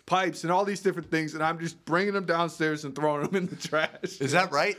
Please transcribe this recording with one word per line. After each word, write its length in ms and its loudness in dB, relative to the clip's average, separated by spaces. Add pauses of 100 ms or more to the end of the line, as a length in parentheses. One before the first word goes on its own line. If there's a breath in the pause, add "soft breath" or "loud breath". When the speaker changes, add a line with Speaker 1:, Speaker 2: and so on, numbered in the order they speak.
Speaker 1:
pipes 400 0
and 80 2
all 140 4
these 140 -4
different 300 -2
things, 220 0
and 100 -2
I'm 160 2
just 280 -8
bringing 260 2
them 140 -2
downstairs 580 0
and 100 -8
throwing 300 0
them 100 -4
in 120 0
the 100 -8
trash. 640 -2
Speaker 2:
Is 120 0
that 200 4
right? 260 2